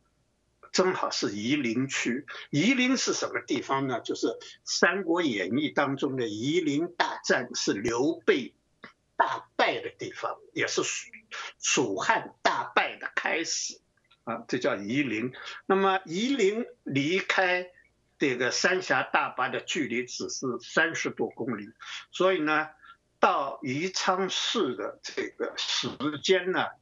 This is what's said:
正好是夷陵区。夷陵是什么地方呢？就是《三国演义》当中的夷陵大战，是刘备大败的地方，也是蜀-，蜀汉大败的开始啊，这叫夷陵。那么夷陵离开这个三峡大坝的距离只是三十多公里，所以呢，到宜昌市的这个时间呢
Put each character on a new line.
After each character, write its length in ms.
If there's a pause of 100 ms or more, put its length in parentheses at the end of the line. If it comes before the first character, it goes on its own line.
(720)
正 200
好 160
是 220
夷 240
陵 320
区。 380 (240)
夷 240
陵 240
是 160
什 140
么 200
地 140
方 260
呢？ 140
就 120
是 140 (380)
《三 380
国 180
演 360
义》 160
当 220
中 220
的 100
夷 320
陵 380
大 260
战， 320
是 160
刘 540
备 300 (600)
大 400
败 240
的 180
地 140
方， 260 (160)
也 140
是 140
蜀-， 260 (520)
蜀 360
汉 460
大 340
败 220
的 180
开 280
始 360 (440)
啊， 240
这 100
叫 180
夷 280
陵。 300 (340)
那 80
么 300
夷 300
陵 300 (180)
离 360
开 500 (480)
这 180
个 140
三 320
峡 220
大 260
坝 200
的 120
距 260
离 180
只 240
是 160 (140)
三 360
十 160
多 180
公 280
里， 120 (420)
所 220
以 60
呢， 300 (500)
到 420
宜 300
昌 380
市 460
的 280
这 260
个 280
时 300 (360)
间 280
呢 140 (160)